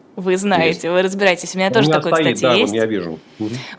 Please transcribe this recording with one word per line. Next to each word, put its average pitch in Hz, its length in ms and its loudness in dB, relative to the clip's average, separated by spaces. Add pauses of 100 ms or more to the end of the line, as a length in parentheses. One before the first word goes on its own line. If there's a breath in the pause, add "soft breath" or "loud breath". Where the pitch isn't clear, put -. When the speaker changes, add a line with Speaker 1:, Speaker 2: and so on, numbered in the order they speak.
(160)
Speaker 1:
Вы 185 220 -2
знаете, 190 300 2
Speaker 2:
Есть. 170 180 -4
Speaker 1:
вы 175 160 2
разбираетесь. 190 540 0
У - 20 6
меня 190 120 2
Speaker 2:
У - 40 -4
Speaker 1:
тоже - 140 4
Speaker 2:
меня 156 120 2
Speaker 1:
такой, 165 120 -2
Speaker 2:
стоит, 156 240 2
Speaker 1:
кстати, 101 80 -4
Speaker 2:
да, 127 60 4
вон 117 100 4
Speaker 1:
есть. 104 160 0
Speaker 2:
я 113 100 0
вижу. 87 320 -4 (220)
Мгм. 107 140 -6 (260 loud breath)